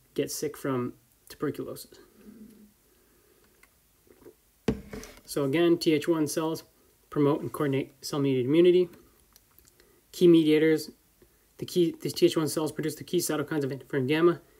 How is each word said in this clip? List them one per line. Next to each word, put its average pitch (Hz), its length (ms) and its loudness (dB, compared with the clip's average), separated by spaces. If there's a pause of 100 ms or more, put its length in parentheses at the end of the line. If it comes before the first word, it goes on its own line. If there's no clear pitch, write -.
(140)
get 135 160 -2
sick - 260 -8
from 127 360 -6 (360)
tuberculosis. - 720 -10 (3250)
So 143 200 -4
again, 170 340 2
T 160 160 0
H 147 120 0
one 160 220 0
cells 160 340 -4 (460)
promote 147 320 0
and 127 100 -8
coordinate 139 520 -4
cell-mediated 135 440 -2
immunity. 175 440 4 (1200)
Key 180 160 4
mediators, 156 600 4 (680)
the - 80 -12
key, 165 380 0
these 147 100 -6
T - 140 2
H 165 100 0
one 156 120 0
cells 156 220 -4
produce 151 260 -8
the 139 80 -14
key 180 140 -4
cytokines 151 460 -4
of 131 60 -4
interferon 135 360 -6
gamma, 160 360 2 (180)